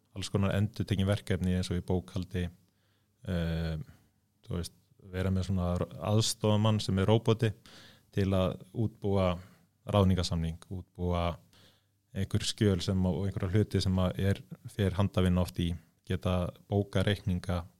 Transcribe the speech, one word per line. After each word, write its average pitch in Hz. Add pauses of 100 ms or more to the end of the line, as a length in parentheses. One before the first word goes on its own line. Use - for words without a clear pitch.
(160)
alls 92
konar 98
endurtekin 98
verkefni 92
eins 90
og 87
í -
bókhaldi, 90 (800)
eh, 82 (680)
þú 90
veist, 85 (300)
vera 92
með 92
svona 92 (100)
r-, 87 (140)
aðstoðarmann 107
sem 95
er 95
róbóti 113 (560)
til 101
að 92 (160)
útbúa 98 (480)
ráðningarsamning, 90
útbúa 87 (760)
einhver 95
skjöl 98
sem 95
að, 90
og 95
einhverja 92
hluti 104
sem 95
að 92
er, 98 (260)
fer 95
handavinna 92
oft -
í, 87 (340)
geta 90 (180)
bókað 101
reikninga, 90 (180)